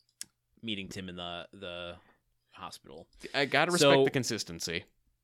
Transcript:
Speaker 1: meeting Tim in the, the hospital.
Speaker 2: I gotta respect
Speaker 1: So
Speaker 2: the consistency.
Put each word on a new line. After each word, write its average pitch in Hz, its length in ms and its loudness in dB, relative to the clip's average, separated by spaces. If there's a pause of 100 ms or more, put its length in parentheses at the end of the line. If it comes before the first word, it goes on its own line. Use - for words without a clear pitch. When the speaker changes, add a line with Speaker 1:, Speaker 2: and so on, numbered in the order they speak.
(640)
Speaker 1:
meeting 98 260 -6
Tim 92 200 -10
in 87 80 -12
the, 87 380 -10
the 87 400 -10 (560)
hospital. - 560 -14 (280)
Speaker 2:
I 139 120 2
gotta 147 260 2
respect 151 220 8
Speaker 1:
So 135 100 8
Speaker 2:
the 135 60 6
consistency. 90 760 -2 (400)